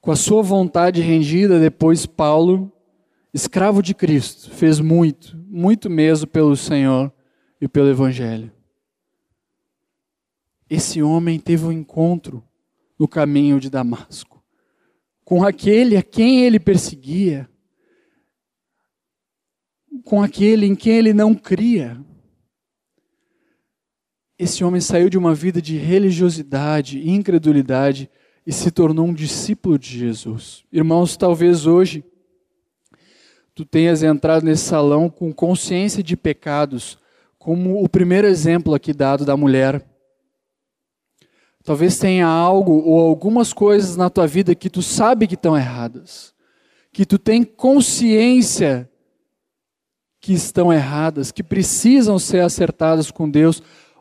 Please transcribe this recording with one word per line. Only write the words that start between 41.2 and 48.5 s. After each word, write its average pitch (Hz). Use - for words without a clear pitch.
Talvez 160
tenha 185
algo 175
ou 160
algumas 185
coisas 208
na 180
tua 180
vida 175
que -
tu 180
sabe 226
que 175
estão 156
erradas, 123
que 202
tu -
tem 226
consciência 226